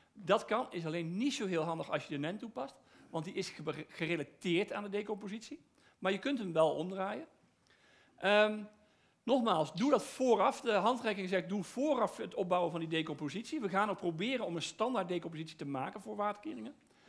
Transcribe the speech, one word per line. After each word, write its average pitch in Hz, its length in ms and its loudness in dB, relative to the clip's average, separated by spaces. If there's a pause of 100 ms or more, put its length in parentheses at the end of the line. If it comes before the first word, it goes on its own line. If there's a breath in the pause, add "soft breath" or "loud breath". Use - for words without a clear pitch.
(140)
Dat 196 320 2
kan, 233 260 0
is 170 140 -6
alleen 165 320 -4
niet 262 160 0
zo 226 120 -4
heel 170 180 0
handig 156 280 -4
als 143 120 -2
je - 100 -16
de 143 60 -2
nen 165 180 -4
toepast, 247 380 -10 (340 loud breath)
want 160 160 -4
die 190 80 -10
is 185 160 -4
gebe-, 151 380 -8
gerelateerd 170 840 -2
aan 208 100 -4
de 208 60 -8
decompositie. 208 760 -8 (340 soft breath)
Maar 185 120 2
je 196 80 0
kunt 269 200 0
hem 185 140 -4
wel 160 180 8
omdraaien. 190 560 -4 (880 soft breath)
Ehm, 214 460 4 (600 soft breath)
nogmaals, 220 500 4
doe 226 180 2
dat 254 120 6
vooraf. - 580 4
De 233 100 0
handreiking 208 580 2
zegt: 180 200 0
"Doe 196 140 0
vooraf 247 540 2
het 196 180 -8
opbouwen 180 360 2
van 170 80 -4
die 165 100 -4
decompositie." 160 720 -2
We 202 80 -2
gaan 196 200 2
ook 190 80 -2
proberen 202 480 -2
om 175 100 -2
een 160 60 -2
standaard 214 460 0
decompositie 170 480 -6
te 156 100 -10
maken 143 360 -4
voor 214 140 -10
waterkeringen. 214 580 -6 (360 loud breath)